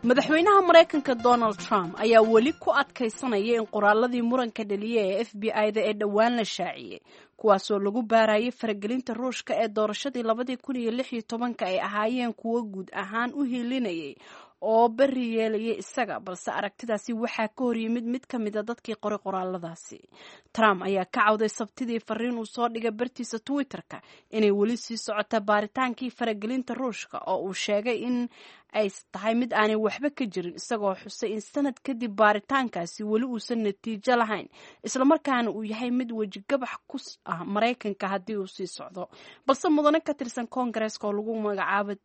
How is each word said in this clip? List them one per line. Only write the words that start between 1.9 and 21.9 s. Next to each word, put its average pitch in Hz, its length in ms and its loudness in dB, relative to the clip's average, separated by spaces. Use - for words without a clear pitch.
ayaa 226 220 8
weli 226 360 6
ku - 160 0
adkaysanaya 233 840 0
in 214 140 -4
qoraalladii 220 480 4
muranka 233 420 -2
dhaliyay 208 460 0
ee 196 120 0
F 226 160 -6
B 214 160 -2
I-da 214 320 2
ee 214 80 0
dhowaan 208 420 2
la 226 80 0
shaaciyey, 143 540 -8
kuwaasoo 202 400 4
lagu 208 240 0
baarayay 220 480 4
faragelinta 220 640 -4
Ruushka 240 400 -6
ee 220 140 0
doorashadii 214 540 -2
labadii 240 340 0
kun 254 200 -8
iyo 233 140 -2
lix 247 220 -4
iyo 226 100 -4
tobanka 233 440 -4
ay 185 140 0
ahaayeen 220 520 -2
kuwo 233 300 -2
guud 190 300 -10
ahaan 226 420 -4
u 285 100 -2
hiilinayay 233 680 -4
oo 226 280 6
berri 254 480 2
yeelayay 220 420 0
isaga, 196 420 -4
balse - 300 -8
aragtidaasi 214 600 -4
waxaa 226 360 -2
ka - 160 -6
hor 233 140 0
yimid 226 260 -2
mid 247 220 -4
ka 254 120 -6
mid 214 180 -2
a 208 60 -2
dadkii 226 380 -6
qoray 208 180 -2
qoraalladaasi. 180 800 -6
Trump 202 300 4
ayaa 190 220 0
ka - 200 -2
cawday 214 240 4
Sabtidii 233 520 -4